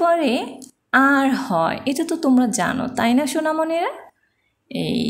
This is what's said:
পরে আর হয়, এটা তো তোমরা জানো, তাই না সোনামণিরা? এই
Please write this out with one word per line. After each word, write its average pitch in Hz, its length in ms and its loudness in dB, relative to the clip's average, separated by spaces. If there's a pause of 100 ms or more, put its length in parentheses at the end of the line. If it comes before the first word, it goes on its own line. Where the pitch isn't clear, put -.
পরে 339 300 2 (800)
আর 269 140 2 (200)
হয়, 165 320 0 (120)
এটা 302 200 -2
তো 349 40 -2 (100)
তোমরা 254 220 4 (120)
জানো, 175 260 -2 (140)
তাই 233 200 2
না 294 140 2
সোনামণিরা? 320 600 -2 (760)
এই - 400 -2